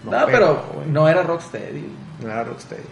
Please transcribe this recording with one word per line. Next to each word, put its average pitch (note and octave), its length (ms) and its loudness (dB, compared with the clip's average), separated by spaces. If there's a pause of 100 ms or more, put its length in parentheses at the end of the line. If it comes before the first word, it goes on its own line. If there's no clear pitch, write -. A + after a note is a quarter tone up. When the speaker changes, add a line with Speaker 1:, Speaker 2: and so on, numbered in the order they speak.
Speaker 1:
no - 60 -6
Speaker 2:
No, A3 60 0 (100)
Speaker 1:
pegó, - 40 -
Speaker 2:
pero F#3 340 4 (100)
Speaker 1:
güey. D3 140 -8
Speaker 2:
no D#3 200 6
era F3+ 140 4
Rocksteady. E3 640 -6 (360)
Speaker 1:
No A2+ 80 -8
era A2 140 -4
Rocksteady. - 380 -12 (100)